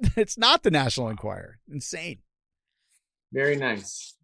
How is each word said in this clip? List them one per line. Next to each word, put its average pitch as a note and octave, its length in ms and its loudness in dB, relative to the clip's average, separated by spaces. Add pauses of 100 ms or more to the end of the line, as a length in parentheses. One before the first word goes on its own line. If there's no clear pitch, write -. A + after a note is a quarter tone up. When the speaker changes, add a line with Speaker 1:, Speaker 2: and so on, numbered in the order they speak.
(180)
Speaker 1:
it's A3 200 0
not B3+ 260 4
the G3+ 80 6
National C3 360 2
Enquirer. G2 520 -8 (120)
Insane. D#3 480 -10 (1120)
Speaker 2:
Very C#3 240 2
nice. A#2+ 680 -6